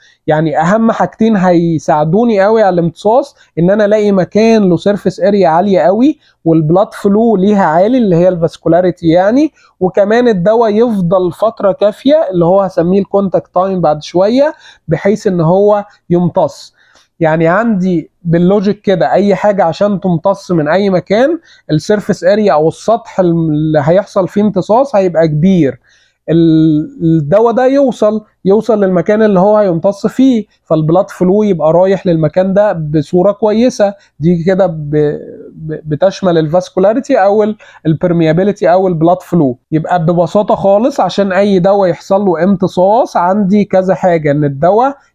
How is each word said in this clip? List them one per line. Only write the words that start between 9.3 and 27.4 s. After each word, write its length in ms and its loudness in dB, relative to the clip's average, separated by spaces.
وكمان 480 0
الدواء 480 0
يفضل 560 0
فتره 400 -2
كافيه 440 0
اللي 140 0
هو 160 2
هسميه 380 0
الكونتاكت 540 -2
تايم 280 -2
بعد 220 0
شويه، 500 0
بحيث 400 -2
ان 140 0
هو 440 0
يمتص. 680 -2
يعني 280 0
عندي 640 -2
باللوجيك 580 0
كده 300 -2
اي 240 0
حاجه 280 0
عشان 360 -2
تمتص 520 -4
من 160 0
اي 220 0
مكان، 500 -2
السيرفيس 520 -2
اريا 300 2
او 140 0
السطح 520 -4
اللي 640 0
هيحصل 440 0
فيه 140 -4
امتصاص 540 0
هيبقى 320 0
كبير، 520 0
ال، 600 2
الدواء 500 0